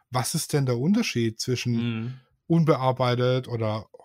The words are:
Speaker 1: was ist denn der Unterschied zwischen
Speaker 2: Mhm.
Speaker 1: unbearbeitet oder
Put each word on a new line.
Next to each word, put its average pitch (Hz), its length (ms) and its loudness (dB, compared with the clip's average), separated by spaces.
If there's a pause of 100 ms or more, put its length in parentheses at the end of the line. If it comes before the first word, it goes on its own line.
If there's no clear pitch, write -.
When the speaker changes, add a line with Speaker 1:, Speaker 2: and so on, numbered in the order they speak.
Speaker 1:
was 127 260 -4
ist - 180 -4
denn 143 120 2
der 123 120 0
Unterschied 127 640 0
zwischen 123 360 -2
Speaker 2:
Mhm. 117 440 -4 (280)
Speaker 1:
unbearbeitet 127 1000 2
oder 110 400 -4 (180)